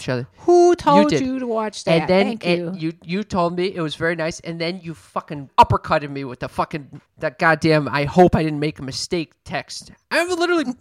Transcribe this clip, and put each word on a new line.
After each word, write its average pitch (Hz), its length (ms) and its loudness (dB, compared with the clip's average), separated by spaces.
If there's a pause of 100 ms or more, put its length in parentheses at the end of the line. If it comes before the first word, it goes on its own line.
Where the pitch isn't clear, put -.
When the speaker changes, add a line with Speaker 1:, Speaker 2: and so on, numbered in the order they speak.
Speaker 1:
each - 80 -12
other. 127 180 -2 (120)
Speaker 2:
Who 349 320 6
Speaker 1:
You 339 60 4
Speaker 2:
told 294 340 4
Speaker 1:
did. 151 100 2
Speaker 2:
you 262 200 -4
to 254 60 -8
watch 220 400 -4
Speaker 1:
And 165 160 2
Speaker 2:
that? - 60 -8
Speaker 1:
then 190 180 4
Speaker 2:
Thank 220 200 -6
Speaker 1:
it, 175 120 0
Speaker 2:
you. 175 160 -6
Speaker 1:
you, 160 180 -6 (120)
you 185 180 -4
told 196 320 -2
me 180 120 -2
it 185 160 -6
was 151 140 -6
very 170 200 -2
nice, 160 240 -4
and 165 180 -10
then 175 240 -6
you 165 120 -10
fucking - 640 -12
uppercutted 175 500 2
me 139 160 -10
with 127 160 -12
the - 80 -8
fucking, 151 540 -8 (160)
that 151 200 -6
goddamn, 156 480 2
"I 139 200 -2
hope 175 280 4
I 175 80 2
didn't 156 180 -2
make 151 180 -6
a - 40 -12
mistake" 147 520 -8 (100)
text. - 480 -10 (180)
I'm 339 200 0
literally 339 340 0 (160)